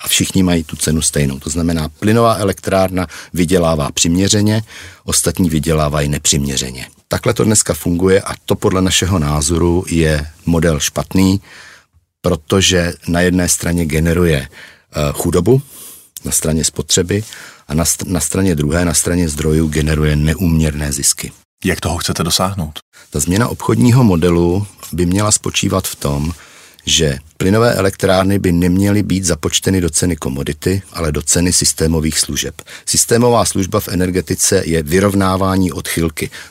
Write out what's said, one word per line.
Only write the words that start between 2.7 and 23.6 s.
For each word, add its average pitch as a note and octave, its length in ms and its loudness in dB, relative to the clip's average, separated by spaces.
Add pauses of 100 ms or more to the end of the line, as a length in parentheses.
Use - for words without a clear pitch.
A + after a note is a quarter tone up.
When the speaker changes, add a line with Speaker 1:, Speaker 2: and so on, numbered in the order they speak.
Speaker 1:
vydělává D#2+ 580 2
přiměřeně, G#2 720 0 (400)
ostatní F2+ 460 0
vydělávají D2+ 600 0
nepřiměřeně. C2+ 760 -2 (200)
Takhle A2+ 260 -2
to A#2+ 100 0
dneska G#2+ 300 2
funguje F#2 480 2
a - 120 -8 (120)
to G2+ 100 0
podle F#2 260 0
našeho F#2 380 0
názoru D#2+ 680 0
je D#2 400 0 (180)
model E2 340 2
špatný, F#2+ 640 0 (800)
protože F2 720 0 (140)
na F2 140 2
jedné F2+ 280 2
straně E2+ 360 -2
generuje, D#2 600 0
eh, - 520 -14 (120)
chudobu, F2+ 500 2 (640)
na C#2+ 60 -6
straně D#2 320 0
spotřeby G2+ 600 -2 (440)
a - 60 -8
na D#2+ 100 2
st-, - 280 -4
na E2+ 80 0
straně F#2+ 360 0
druhé, D2 300 0
na D#2+ 80 0
straně F2 360 0
zdrojů D#2 380 0
generuje D2+ 480 0
neúměrné D#2 800 0
zisky. - 380 -4 (340)
Speaker 2:
Jak F2+ 160 -2
toho E2+ 160 -2
chcete - 260 -4
dosáhnout? F2 560 -4 (300)
Speaker 1:
Ta - 100 -4
změna F2+ 280 0
obchodního A#2 560 2